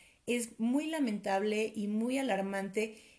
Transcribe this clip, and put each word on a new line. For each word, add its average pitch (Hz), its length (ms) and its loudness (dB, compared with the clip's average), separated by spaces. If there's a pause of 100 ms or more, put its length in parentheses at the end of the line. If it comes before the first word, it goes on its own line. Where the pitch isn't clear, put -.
(260)
Es 240 340 -2
muy 262 280 2
lamentable 214 880 0
y 208 100 -2
muy 226 320 0
alarmante, 196 800 -2 (220)